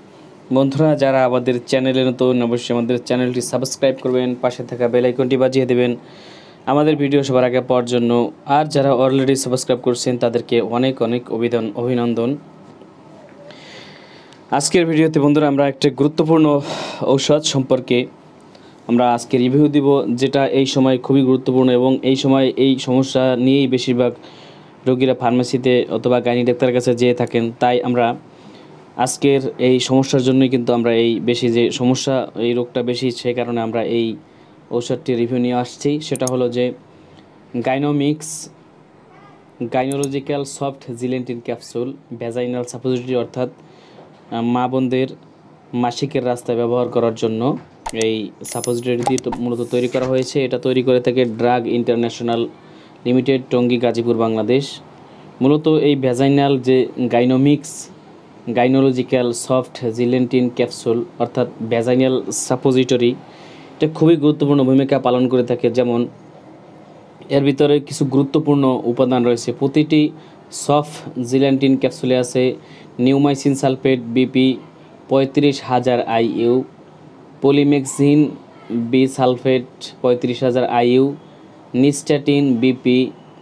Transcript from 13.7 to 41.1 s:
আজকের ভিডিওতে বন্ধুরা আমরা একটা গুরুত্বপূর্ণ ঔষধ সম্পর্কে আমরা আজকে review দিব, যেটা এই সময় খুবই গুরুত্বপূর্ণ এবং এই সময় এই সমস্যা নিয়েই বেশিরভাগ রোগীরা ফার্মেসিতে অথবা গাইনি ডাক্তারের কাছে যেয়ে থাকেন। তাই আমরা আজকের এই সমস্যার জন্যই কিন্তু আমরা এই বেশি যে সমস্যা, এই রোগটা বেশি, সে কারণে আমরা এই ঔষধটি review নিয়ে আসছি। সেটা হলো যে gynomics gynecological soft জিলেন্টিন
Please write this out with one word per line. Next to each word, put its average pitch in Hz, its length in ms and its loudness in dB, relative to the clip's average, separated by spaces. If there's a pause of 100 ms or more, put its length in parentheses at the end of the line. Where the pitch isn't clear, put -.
আজকের 165 360 2
ভিডিওতে 160 340 2
বন্ধুরা 147 280 4
আমরা 139 200 2
একটা 139 220 0
গুরুত্বপূর্ণ 151 680 2 (420)
ঔষধ 147 400 2
সম্পর্কে 127 640 0 (840)
আমরা 120 260 2
আজকে 120 240 -2
review 131 300 4
দিব, 139 400 2
যেটা 127 380 0
এই 135 200 0
সময় 131 320 2
খুবই 135 240 2
গুরুত্বপূর্ণ 127 480 2
এবং 127 320 2
এই 131 140 2
সময় 135 400 2
এই 131 220 2
সমস্যা 131 580 0
নিয়েই 135 300 2
বেশিরভাগ 123 460 0 (720)
রোগীরা 131 280 2
ফার্মেসিতে 123 760 0
অথবা 120 300 0
গাইনি 120 240 0
ডাক্তারের 123 300 0
কাছে 123 200 0
যেয়ে 123 200 2
থাকেন। 117 460 -2
তাই 123 220 2
আমরা 120 340 0 (800)
আজকের 139 440 0 (180)
এই 127 220 2
সমস্যার 131 420 2
জন্যই 131 260 4
কিন্তু 123 240 0
আমরা 117 220 2
এই 117 260 2
বেশি 120 280 0
যে 117 220 2
সমস্যা, 127 580 0 (100)
এই 120 140 -2
রোগটা 123 300 -4
বেশি, 123 280 -4
সে 120 240 -4
কারণে 120 260 -4
আমরা 113 240 -4
এই 113 320 -2 (540)
ঔষধটি 120 440 -4
review 120 240 -2
নিয়ে 123 160 0
আসছি। 143 460 -4
সেটা 139 300 -4
হলো 123 180 0
যে 123 240 -2 (960)
gynomics 147 840 -2 (1200)
gynecological 139 720 -4
soft 139 480 -10
জিলেন্টিন 123 520 -6